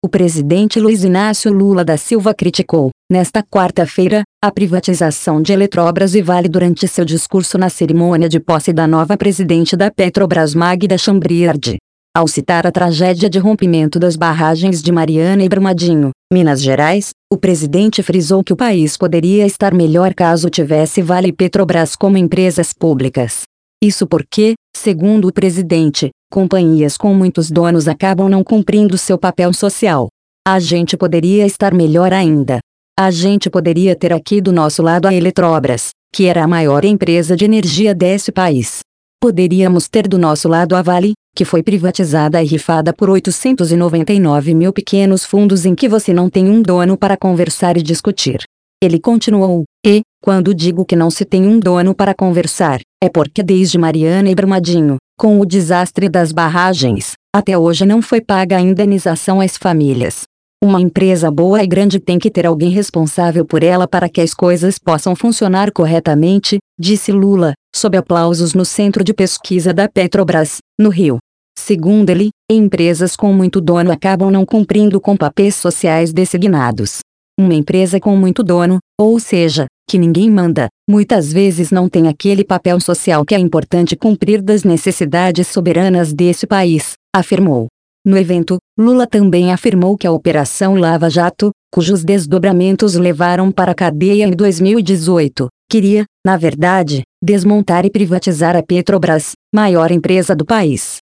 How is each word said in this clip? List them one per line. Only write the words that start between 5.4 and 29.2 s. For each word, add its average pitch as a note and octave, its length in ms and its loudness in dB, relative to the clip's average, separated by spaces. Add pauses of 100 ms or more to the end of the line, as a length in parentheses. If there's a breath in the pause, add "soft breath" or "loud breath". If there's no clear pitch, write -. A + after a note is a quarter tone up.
de F#3+ 100 0
Eletrobras F#3 640 0
e G#3 80 4
Vale F3+ 260 0
durante F3 400 0
seu F3 160 -2
discurso E3+ 540 -4
na F#3 100 0
cerimônia E3+ 640 0
de D#3+ 100 0
posse E3 320 -2
da D#3+ 140 0
nova D#3+ 280 0
presidente F3 600 0
da G3 140 0
Petrobras, E3+ 640 0
Magda F3+ 420 0
Chambriard. E3+ 800 0 (400)
Ao E3 100 2
citar E3 400 -2
a F3 60 0
tragédia F3+ 560 0
de F3+ 100 -2
rompimento F3 600 0
das E3+ 180 0
barragens D#3+ 680 0
de E3 80 -2
Mariana E3+ 540 0
e F#3 60 0
Brumadinho, F3 600 0 (200)
Minas D#3 300 2
Gerais, D3 480 0 (200)
o G3 60 0
presidente F#3 680 0
frisou F#3 400 0
que F#3 120 -2
o - 20 -2
país F#3 400 -2
poderia F3+ 480 0
estar G3 300 -2
melhor F3 400 2
caso E3+ 340 0
tivesse D#3 540 0
Vale F3+ 260 0
e E3 40 -2
Petrobras F3 600 0
como G3 220 2
empresas F3+ 560 0
públicas. C3 680 -2 (400)
Isso G3 240 0
porque, G#3+ 480 0 (200)
segundo G3 540 0
o F#3 40 -2
presidente, E3 760 -2 (200)
companhias D#3+ 680 0
com G3+ 160 0
muitos F3+ 360 0
donos E3+ 380 0
acabam F#3+ 400 -2
não F#3+ 160 2
cumprindo G#3 540 0
seu - 180 -2
papel F3+ 380 0